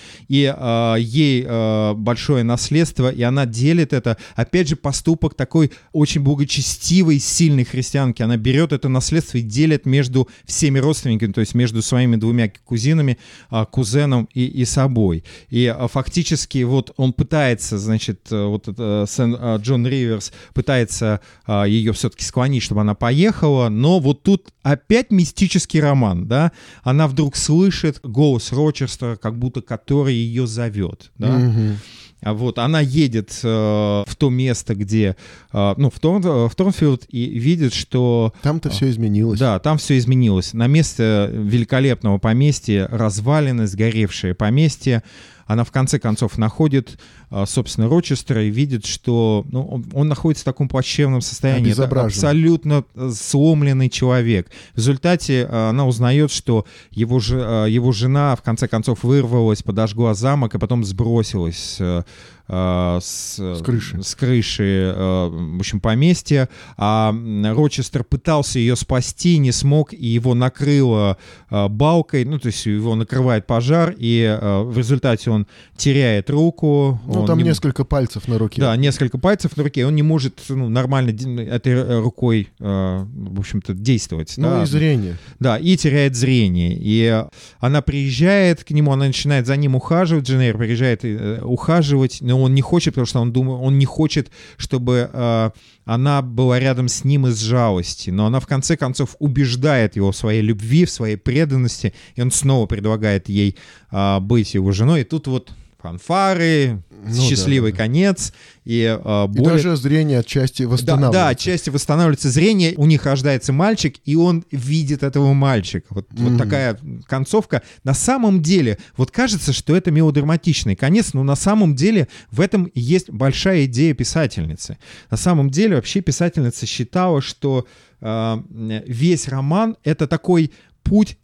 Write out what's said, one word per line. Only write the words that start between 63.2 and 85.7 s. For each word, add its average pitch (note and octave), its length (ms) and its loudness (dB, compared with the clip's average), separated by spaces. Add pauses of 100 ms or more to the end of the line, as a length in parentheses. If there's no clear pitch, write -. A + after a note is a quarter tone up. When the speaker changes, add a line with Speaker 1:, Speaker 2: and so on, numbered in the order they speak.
Speaker 2:
С F2+ 240 -6
крыши. G#2 400 -4
Speaker 1:
с - 140 -10
крыши, G2 800 0
э, F#2 360 -2
в E2 280 -6
общем, F#2+ 220 -4
поместья. C3+ 680 2 (280)
А, G#2+ 340 0
м, A2 340 -4 (120)
Рочестер C3+ 480 -2
пытался C#3+ 540 -2
её A#2+ 180 2
спасти, D3+ 640 0
не C3 140 2
смог, C#3+ 400 2
и C3 140 -8
его A#2 280 2
накрыло, B2 840 2 (340)
э, G2+ 180 0
балкой, C#3+ 560 0
ну, C#3+ 160 -4
то - 80 -8
есть - 180 -6
его G#2+ 300 0
накрывает A#2+ 500 0
пожар, D3+ 500 2
и, A#2 260 2 (180)
э, G2+ 220 0
в A#2 160 -4
результате B2 520 0
он G#2+ 160 0 (300)
теряет B2+ 520 2
руку, C#3+ 800 2
Speaker 2:
Ну, A2+ 140 -2
Speaker 1:
он G#2+ 60 0
Speaker 2:
там - 120 4
Speaker 1:
не E3 60 2
м-, E3+ 60 2
Speaker 2:
несколько C#3 340 -2
пальцев B2+ 440 -2
на A#2 80 0
руке. G#2+ 240 -2
Speaker 1:
да, A#2 160 2
несколько C3 420 0
пальцев F#3+ 380 0
на D3 60 -2
руке, C#3 240 -2
он D3+ 80 2
не D3 80 2
может, D#3 460 0
ну, C3 200 -4
нормально B2+ 440 2
де-, A#2+ 320 -6
этой, A#2+ 300 -2
э, B2 260 0
рукой, A2+ 480 0 (100)
э, F#2+ 480 -2
в G2+ 320 -10
общем-то, G2 360 -6
действовать, G2 640 -2
Speaker 2:
Ну, - 120 0
Speaker 1:
да. C3+ 160 0
Speaker 2:
и - 20 0
зрение. C3+ 500 0 (220)
Speaker 1:
Да, B2 180 0
и F3 200 2